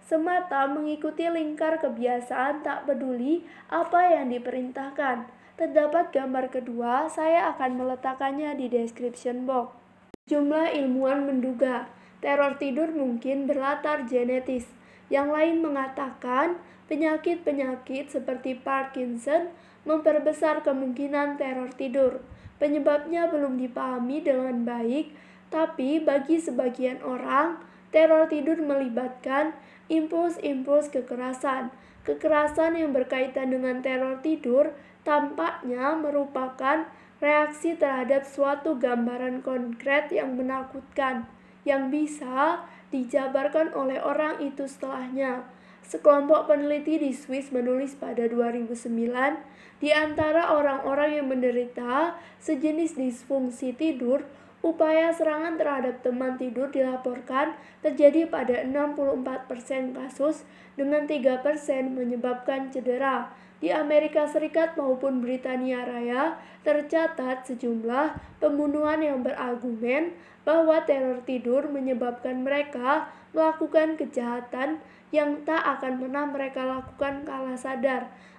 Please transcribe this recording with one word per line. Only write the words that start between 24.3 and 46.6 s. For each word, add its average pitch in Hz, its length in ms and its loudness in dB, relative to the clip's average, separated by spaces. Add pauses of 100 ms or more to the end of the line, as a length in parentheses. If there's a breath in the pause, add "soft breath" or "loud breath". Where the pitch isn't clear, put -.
baik, 240 560 -2 (320 loud breath)
tapi 311 480 0
bagi 294 400 2
sebagian 254 640 -2
orang, 262 560 0 (320 loud breath)
teror 320 400 8
tidur 311 320 0
melibatkan 269 960 -2 (320 loud breath)
impuls-impuls 302 1040 2
kekerasan. 254 800 -4 (320 loud breath)
Kekerasan 311 720 2
yang 302 160 0
berkaitan 262 560 0
dengan 254 320 0
teror 262 400 -2
tidur 302 560 2 (240 loud breath)
tampaknya 294 960 0
merupakan 285 880 -2 (340 loud breath)
reaksi 302 560 2
terhadap 269 480 2
suatu 285 560 0
gambaran 247 640 0
konkret 262 640 -2
yang 262 300 -2
menakutkan, 262 880 -4 (400 loud breath)
yang 269 240 0
bisa 294 720 0 (240 loud breath)
dijabarkan 277 840 0
oleh 269 260 -2
orang 302 400 -2
itu 277 240 -6
setelahnya. 254 800 -6 (380 loud breath)
Sekelompok 294 720 4
peneliti 294 480 0